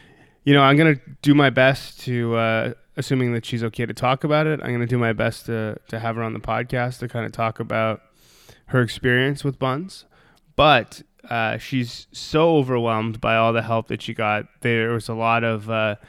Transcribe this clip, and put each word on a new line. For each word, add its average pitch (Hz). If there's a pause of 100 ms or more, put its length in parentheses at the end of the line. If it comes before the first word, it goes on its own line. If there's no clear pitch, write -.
(460)
you 143
know, 143
I'm 139
gonna 156 (200)
do 143
my 143
best 131
to, 120
uh, 113 (240)
assuming 127
that 117
she's 117
okay 117
to -
talk 127
about 156
it, 156
I'm 123
gonna 120
do 120
my 113
best 113
to, 110 (100)
to 110
have 113
her 117
on 113
the 110
podcast 123
to 127
kinda 113
talk 113
about 110 (640)
her 127
experience 127
with 139
Buns. 139 (520)
But, 143 (260)
uh, 113
she's 123
so 160
overwhelmed 117
by 113
all 113
the 113
help 113
that 117
she 117
got. 104 (140)
There 117
was 113
a 117
lot 113
of, 110
uh, 110 (140)